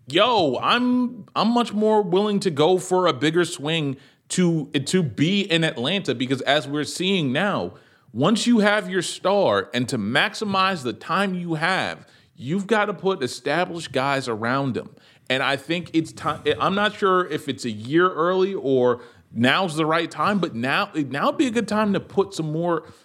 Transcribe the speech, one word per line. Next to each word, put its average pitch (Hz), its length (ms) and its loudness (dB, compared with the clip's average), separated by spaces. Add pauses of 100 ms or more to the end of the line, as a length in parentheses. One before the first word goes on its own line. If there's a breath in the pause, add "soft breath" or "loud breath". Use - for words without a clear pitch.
yo, 175 520 2
I'm, 247 760 0
I'm 185 140 2
much 233 220 2
more 214 300 2
willing 202 380 0
to 196 100 0
go 160 300 4
for 180 260 0
a 160 80 4
bigger 160 320 2
swing 147 520 -4 (320 soft breath)
to, 170 420 0
to 147 320 0
be 160 380 0
in 165 220 2
Atlanta, 143 520 -2
because 127 260 -2
as 135 260 2
we're 147 160 -4
seeing 175 480 -2
now, 139 440 -2 (360 soft breath)
once 160 360 2
you 240 120 4
have 202 300 2
your 185 140 -2
star 165 680 2
and 123 180 -2
to 127 100 -2
maximize 190 840 0
the 120 120 -4
time 185 420 -2
you 175 200 -4
have, 151 520 -2 (280 soft breath)
you've 175 300 -4
gotta 208 280 0
put 180 280 -2
established 165 680 -2
guys 135 360 0
around 120 480 -2
him. - 140 -8 (400 soft breath)
And 131 140 0
I 135 140 2
think 165 360 -6
it's 160 180 0
time. - 300 -6 (180)
I'm 156 140 2
not 208 220 0
sure 185 320 2
if 151 200 -6
it's 127 180 -6
a 120 40 -2
year 139 420 2
early 185 440 0
or 123 460 2 (300 loud breath)
now's 147 440 2
the 156 100 2
right 160 240 0
time, 180 300 0
but 170 160 -2
now, 147 400 -2
now 143 320 -2
would 285 100 -2
be 302 80 2
a 254 60 -2
good 220 160 -2
time 214 260 0
to 180 60 0
put - 340 -2
some 156 180 -6
more 170 340 -2 (200 loud breath)